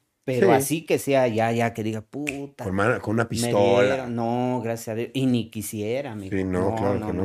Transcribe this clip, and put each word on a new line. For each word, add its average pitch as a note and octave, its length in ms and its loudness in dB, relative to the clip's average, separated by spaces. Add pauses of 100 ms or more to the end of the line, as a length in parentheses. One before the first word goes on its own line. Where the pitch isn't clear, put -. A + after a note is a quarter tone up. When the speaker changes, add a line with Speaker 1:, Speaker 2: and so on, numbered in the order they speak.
(240)
Speaker 1:
Pero B2+ 260 4
Speaker 2:
Sí. - 40 6
Speaker 1:
así D3 320 2
que D#3+ 140 2
sea, C3+ 280 4
ya, A2+ 240 2
ya, A#2 220 0
que A2+ 80 -8
diga, A2 200 -4
"Puta, C#3 640 -10
Speaker 2:
Con F#2+ 100 -2
mano, G#2 260 2
con G#2+ 140 -2
una A2+ 80 2
Speaker 1:
me A2 60 -4
Speaker 2:
pistola. A2 680 2
Speaker 1:
dieron". B2 200 -6
No, B2 480 -2
gracias A#2 260 -6
a A2 60 -6
Dios. A#2 180 -4
Y C3 120 0
ni B2 240 2
quisiera, A2+ 640 -6
amigo. G2 260 -6
Speaker 2:
Sí, F#2+ 60 0
no, F#2 260 0
Speaker 1:
No, A2 60 -2
Speaker 2:
claro A#2 240 0
Speaker 1:
no, G#2+ 80 -6
Speaker 2:
que - 60 -4
Speaker 1:
no. F2+ 120 -2